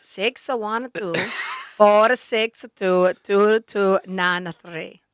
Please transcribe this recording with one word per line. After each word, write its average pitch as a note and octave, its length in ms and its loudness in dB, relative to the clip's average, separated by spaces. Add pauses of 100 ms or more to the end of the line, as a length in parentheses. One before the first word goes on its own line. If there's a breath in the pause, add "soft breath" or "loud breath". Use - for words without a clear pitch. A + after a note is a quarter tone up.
Six - 500 -6
oh C4 60 -2
one A3+ 380 -6
two, F3+ 200 -6
four G#3 1000 2
six A3+ 480 -2 (100)
two, F#3 480 2
two G#3 380 2
two G3 460 0
nine F3+ 460 -4
three. F3 480 -14 (140)